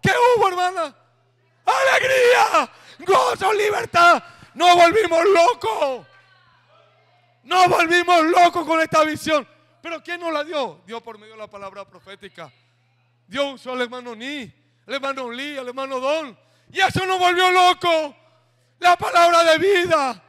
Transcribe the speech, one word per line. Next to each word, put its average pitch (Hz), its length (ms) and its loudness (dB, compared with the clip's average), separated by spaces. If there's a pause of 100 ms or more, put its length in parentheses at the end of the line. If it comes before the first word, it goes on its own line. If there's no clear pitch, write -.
¿Qué 381 80 -2
hubo, 480 380 2
hermana? 359 460 -4 (680)
Alegría, 508 1040 2 (280)
gozo, 392 540 0
libertad. 403 720 2 (320)
Nos 349 200 4
volvimos 339 500 4
locos. 349 840 0 (1400)
Nos 359 240 2
volvimos 349 560 2
locos 349 420 2
con 320 140 0
esta 320 240 0
visión. 302 420 -4 (340)
¿Pero 330 220 -14
quién 349 180 -12
nos 330 120 -6
la 294 120 -6
dio? 254 420 -10
Dios 226 160 -14
por 226 160 -20
medio 220 160 -20
de 220 40 -20
la 208 100 -16
palabra 202 360 -18
profética. 185 680 -20 (760)
Dios 277 280 -6
usó 254 180 -14
al 254 100 -6
hermano 240 320 -12
Ni, 262 280 -12 (440)
al 226 80 -10
hermano 269 360 -8
Lee, 277 280 -12
al 254 100 -12
hermano 269 320 -10
Don. 285 380 -6 (320)
Y - 100 -8
eso 381 260 -2
nos 370 120 -2
volvió 359 320 2
loco. 359 680 0 (640)
La 349 180 2
palabra 339 480 2
de 320 140 4
vida 330 720 0